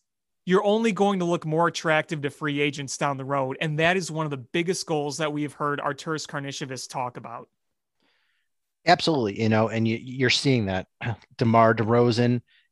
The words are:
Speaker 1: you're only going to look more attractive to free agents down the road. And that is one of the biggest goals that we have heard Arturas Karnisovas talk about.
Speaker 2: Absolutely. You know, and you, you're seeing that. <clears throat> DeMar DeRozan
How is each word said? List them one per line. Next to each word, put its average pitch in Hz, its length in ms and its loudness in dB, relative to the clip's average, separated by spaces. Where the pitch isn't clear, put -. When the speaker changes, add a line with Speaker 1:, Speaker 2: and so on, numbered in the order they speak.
Speaker 1:
you're 190 180 4
only 220 260 2
going 202 280 0
to 180 60 0
look 170 200 0
more 160 240 2
attractive 156 540 0
to 139 80 -4
free 147 300 -4
agents 143 360 -4
down 143 220 -2
the 135 60 -8
road. 135 360 -2
And 151 180 -2
that 170 180 4
is 175 140 -4
one 156 140 -4
of 151 60 -4
the 139 80 -6
biggest 170 480 -4
goals 147 320 -4
that 156 140 -2
we 147 100 -4
have 139 100 -6
heard 143 280 -4
Arturas 143 460 -6
Karnisovas 139 640 -10
talk 127 280 -8
about. 117 320 -16
Speaker 2:
Absolutely. 131 560 2
You 110 80 4
know, 110 180 4
and 113 180 0
you, 113 120 -2
you're 127 320 -2
seeing 127 360 2
that. 95 200 -4
<clears throat> - 360 -10
DeMar 113 380 6
DeRozan 120 640 2